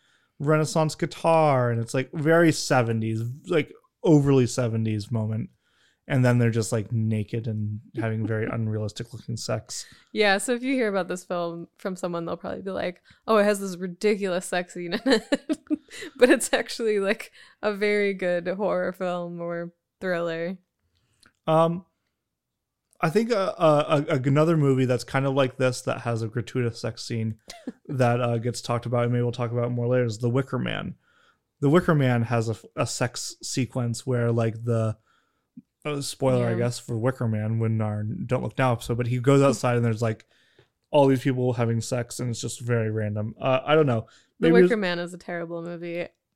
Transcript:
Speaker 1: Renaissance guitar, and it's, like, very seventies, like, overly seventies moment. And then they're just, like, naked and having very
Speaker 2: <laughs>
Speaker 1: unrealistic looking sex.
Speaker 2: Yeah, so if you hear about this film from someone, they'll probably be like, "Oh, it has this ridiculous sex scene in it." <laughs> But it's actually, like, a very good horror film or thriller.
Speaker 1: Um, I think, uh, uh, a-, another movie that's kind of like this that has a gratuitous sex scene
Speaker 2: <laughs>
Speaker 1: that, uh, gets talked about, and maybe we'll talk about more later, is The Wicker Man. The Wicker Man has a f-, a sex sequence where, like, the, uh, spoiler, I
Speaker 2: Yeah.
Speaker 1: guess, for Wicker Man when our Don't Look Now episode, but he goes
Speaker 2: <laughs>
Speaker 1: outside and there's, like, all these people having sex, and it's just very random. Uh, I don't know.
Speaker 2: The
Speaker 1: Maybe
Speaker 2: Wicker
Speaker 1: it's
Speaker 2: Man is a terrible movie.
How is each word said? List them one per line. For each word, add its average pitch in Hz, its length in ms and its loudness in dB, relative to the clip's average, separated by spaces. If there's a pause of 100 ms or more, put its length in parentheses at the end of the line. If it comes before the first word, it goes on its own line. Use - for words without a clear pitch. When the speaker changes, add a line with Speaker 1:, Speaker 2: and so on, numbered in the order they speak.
(400)
Speaker 1:
Renaissance 156 560 2
guitar, 151 760 2
and 117 100 0
it's, 117 140 -6
like, 131 180 -2
very 165 400 4
seventies, 113 720 0 (240)
like, 170 260 0 (300)
overly 139 440 6
seventies 110 640 -2
moment. 110 400 -2 (600)
And 131 140 4
then 123 140 6
they're 120 120 4
just, 113 220 0
like, 107 180 -4
naked 110 560 -2
and 107 340 -4 (200)
having 110 260 -2
very 110 200 -2
Speaker 2:
<laughs> 98 40 -6
Speaker 1:
unrealistic 107 640 -4
looking 117 240 -10
sex. - 480 -8 (280)
Speaker 2:
Yeah, 208 260 2
so 240 160 -2
if 240 80 -6
you 262 120 -2
hear 247 140 0
about 190 200 -2
this 180 160 -6
film 170 520 -6
from 190 200 -8
someone, 170 280 -6
they'll 170 140 -6
probably 196 240 -10
be 190 80 -8
like, 180 320 -6 (240)
"Oh, 220 100 4
it 202 80 6
has 208 160 2
this 190 160 -6
ridiculous 190 720 -2
sex 180 280 -4
scene 175 200 -6
in 220 100 -6
it." 269 580 0
<laughs> - 560 -10
But 247 120 6
it's - 220 2
actually, 214 480 -2
like, 196 320 -4 (300)
a 214 120 -2
very 202 400 0
good 180 320 -2
horror 185 460 -2
film 175 480 -6
or 170 320 -8 (280)
thriller. 170 580 -4 (880)
Speaker 1:
Um, 165 380 2 (1160)
I 170 100 0
think, 226 200 0
uh, 196 260 0
uh, 151 520 4
a-, 170 60 2
another 147 420 4
movie 135 300 4
that's 123 180 0
kind 139 220 -2
of 135 80 0
like 131 220 0
this 127 260 0
that - 200 -4
has 117 200 -4
a 113 60 -4
gratuitous 117 520 -4
sex 117 240 -8
scene 110 320 -4 (260)
Speaker 2:
<laughs> - 260 -14
Speaker 1:
that, 123 320 2
uh, 120 180 0
gets 117 220 -4
talked 120 260 -4
about, 120 180 0
and 120 80 0
maybe 120 100 2
we'll 120 100 -2
talk 120 200 -4
about 120 200 -2
more 120 160 -2
later, 123 160 2
is 110 140 -4
The 120 120 0
Wicker 131 280 -2
Man. 117 360 -6 (680)
The 143 100 2
Wicker 175 240 4
Man 127 280 4
has 113 260 0
a 113 40 -4
f-, - 120 -10 (120)
a 139 100 0
sex - 560 -6
sequence 120 640 -4
where, 120 260 0
like, 113 320 -2
the, 113 320 0 (880)
uh, 147 160 -4
spoiler, 127 460 0
I 117 40 0
Speaker 2:
Yeah. 117 80 0
Speaker 1:
guess, 120 200 -2
for 117 200 -8
Wicker 123 300 0
Man 110 320 -2
when 113 200 0
our 107 220 -2
Don't 123 400 -4
Look 117 160 -6
Now 131 140 2
episode, 117 260 -4
but 120 80 -2
he 123 140 -2
goes 139 220 6
Speaker 2:
<laughs> 139 60 6
Speaker 1:
outside 123 280 0
and 117 80 2
there's, 113 180 0
like, 110 240 -4 (640)
all 143 160 6
these 135 160 4
people 127 320 0
having 117 260 0
sex, 120 400 -6
and 127 100 -4
it's 113 100 -6
just 113 200 -8
very 117 300 0
random. 107 500 -4
Uh, 131 240 2
I 147 100 2
don't 156 120 6
know. 117 200 0 (340)
Speaker 2:
The 165 100 4
Speaker 1:
Maybe 180 120 8
Speaker 2:
Wicker 180 120 6
Speaker 1:
it's 214 60 0
Speaker 2:
Man 175 180 -2
is 175 160 -8
a 175 40 -16
terrible 170 440 -8
movie. 170 440 -8 (300)